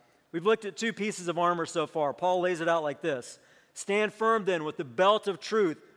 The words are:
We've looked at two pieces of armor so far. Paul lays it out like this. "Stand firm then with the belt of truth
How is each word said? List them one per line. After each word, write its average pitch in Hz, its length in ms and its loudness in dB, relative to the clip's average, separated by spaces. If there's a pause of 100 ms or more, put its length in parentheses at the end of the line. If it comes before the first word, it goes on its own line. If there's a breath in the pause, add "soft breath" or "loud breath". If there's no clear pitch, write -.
(320 soft breath)
We've 165 140 -6
looked 220 180 2
at 196 120 -10
two 226 160 -2
pieces 185 360 -4
of 165 100 -2
armor 175 280 2
so 156 200 -2
far. 143 280 -2
Paul 180 260 0
lays 175 200 0
it 170 80 0
out 165 140 2
like 147 200 -4
this. 139 360 -6 (360 soft breath)
"Stand 208 380 -2
firm 220 320 0
then 170 200 0
with 147 120 -6
the 170 80 -6
belt 190 440 2
of 180 120 -4
truth 202 400 0 (160)